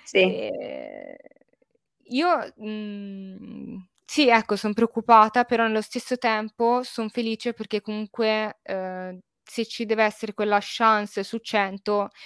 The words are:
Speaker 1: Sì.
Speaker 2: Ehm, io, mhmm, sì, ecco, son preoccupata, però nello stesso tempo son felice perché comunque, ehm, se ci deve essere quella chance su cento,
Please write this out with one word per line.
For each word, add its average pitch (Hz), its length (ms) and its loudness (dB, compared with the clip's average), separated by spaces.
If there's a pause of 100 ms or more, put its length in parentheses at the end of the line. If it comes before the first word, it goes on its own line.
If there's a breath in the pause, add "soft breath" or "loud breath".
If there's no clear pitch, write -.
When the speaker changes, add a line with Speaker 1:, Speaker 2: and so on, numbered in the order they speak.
Speaker 1:
Sì. 190 200 4
Speaker 2:
Ehm, 64 920 -4 (920)
io, 302 480 0
mhmm, 202 1300 -12 (180)
sì, 285 240 2
ecco, 220 260 4
son 208 180 -2
preoccupata, 226 720 6
però 233 240 2
nello 220 140 0
stesso 247 360 -6
tempo 233 680 0
son 226 260 -6
felice 226 440 -4
perché 208 280 -6
comunque, 214 840 -2
ehm, 185 560 -8 (240)
se - 220 -6
ci - 200 -8
deve 214 180 2
essere 214 300 -2
quella 208 280 2
chance 208 600 0
su 226 160 -8
cento, 202 680 -2 (160 loud breath)